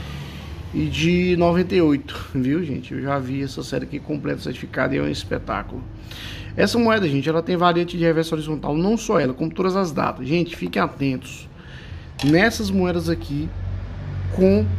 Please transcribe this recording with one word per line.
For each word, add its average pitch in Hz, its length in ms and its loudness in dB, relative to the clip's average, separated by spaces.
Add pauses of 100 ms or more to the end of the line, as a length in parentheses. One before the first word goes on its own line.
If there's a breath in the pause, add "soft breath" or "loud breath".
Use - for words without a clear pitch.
(720 loud breath)
e 151 140 0
de 175 500 2
noventa 175 380 4
e 180 80 6
oito, 143 500 2
viu, 139 300 0
gente? 135 320 -6
Eu 131 80 -6
já 139 160 0
vi 135 240 -4
essa 139 220 -6
série 131 200 -4
aqui 143 140 -8
completa, 143 440 -4
certificada, 135 520 -2
e 101 40 0
é - 40 0
um - 60 0
espetáculo. - 760 -6 (720 loud breath)
Essa 208 220 2
moeda, 220 300 4
gente, 139 200 2
ela 165 140 2
tem 180 140 0
variante 175 400 4
de 165 80 2
reverso 165 320 2
horizontal, 151 400 -2
não 196 200 4
só 214 220 0
ela, 131 160 2
como 160 180 -2
todas 185 220 0
as 190 160 0
datas. 131 380 -2
Gente, 165 260 2
fiquem 180 260 -2
atentos - 680 -2 (760 loud breath)
nessas 196 460 4
moedas 180 380 2
aqui 160 400 -2 (880)
com 196 280 6 (140)